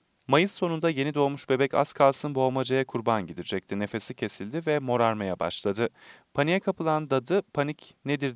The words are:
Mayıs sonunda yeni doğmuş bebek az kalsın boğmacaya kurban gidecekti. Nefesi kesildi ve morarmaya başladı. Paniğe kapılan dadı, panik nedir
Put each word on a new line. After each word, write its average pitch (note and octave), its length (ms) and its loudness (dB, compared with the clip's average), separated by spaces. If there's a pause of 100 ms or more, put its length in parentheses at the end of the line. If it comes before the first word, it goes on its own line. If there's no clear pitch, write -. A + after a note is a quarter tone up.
(280)
Mayıs E3 240 4
sonunda E3 380 0
yeni C#3+ 240 -2
doğmuş C#3+ 340 0
bebek C3+ 260 2
az - 180 2
kalsın C#3+ 420 4
boğmacaya C3 500 0
kurban A2 420 0
gidecekti. F#2 520 -6
Nefesi G#2 360 -4
kesildi A2+ 520 -6
ve D3+ 120 0
morarmaya A2+ 640 0
başladı. G2+ 480 -2 (460)
Paniğe E3 260 0
kapılan D#3 500 -2
dadı, C3+ 320 0
panik - 520 -6 (100)
nedir C3+ 320 -2